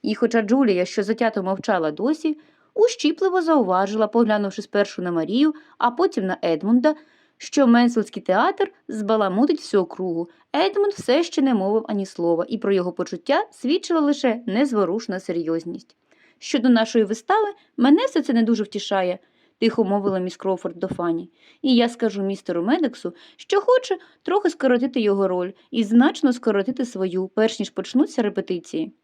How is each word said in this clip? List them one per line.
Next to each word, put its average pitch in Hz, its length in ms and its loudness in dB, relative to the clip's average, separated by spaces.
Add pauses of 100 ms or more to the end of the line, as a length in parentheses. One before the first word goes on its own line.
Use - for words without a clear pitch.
І 214 140 -4
хоча 233 260 0
Джулія, 214 440 2
що 202 180 -4
затято 220 400 -2
мовчала 190 480 -2
досі, 294 460 -4 (360)
ущіпливо 370 680 0
зауважила, 214 680 2
поглянувши 214 540 0
спершу 202 400 -2
на 175 100 -4
Марію, 214 420 0 (240)
а 240 140 0
потім 247 340 -2
на 185 180 -4
Едмунда, 226 520 2 (420)
що - 300 2
Менсфілдський 233 560 2
театр 359 480 0 (160)
збаламутить 220 720 0
всю 190 240 0
округу, 170 460 -6 (260)
Едмунд 403 380 0
все 294 300 0
ще 339 180 -2
не 269 120 2
мовив 208 340 0
ані 196 180 -2
слова, 170 440 0
і - 80 -4
про 202 160 0
його 180 180 0
почуття 185 600 -2
свідчила 330 480 -2
лише 285 460 0
незворушна 208 760 -2
серйозність. 165 760 -6 (440)
«Щодо 254 300 0
нашої 226 360 4
вистави, 392 420 0 (300)
мене 294 280 6
все 349 160 0
це 277 120 -2
не 233 100 4
дуже 214 200 0
втішає», 190 560 -2 (400)
тихо 226 240 2
мовила 196 360 0
міс 180 180 -6
Кроуфорд 180 420 -4
до 190 80 -4
Фанні. 175 420 -4 (320)
«І 262 140 4
я 233 140 4
скажу 208 340 -4
містеру 190 400 -4
Медоксу, 240 520 -2 (200)
що - 260 -2
хоче 508 360 2 (260)
трохи 381 260 0
скоротити 247 520 0
його 196 260 0
роль 180 240 -4 (200)
і 226 120 0
значно 247 500 4
скоротити 233 520 -2
свою, 190 420 -4
перш 220 320 0
ніж 196 100 -4
почнуться - 520 -2
репетиції. 185 720 -4 (100)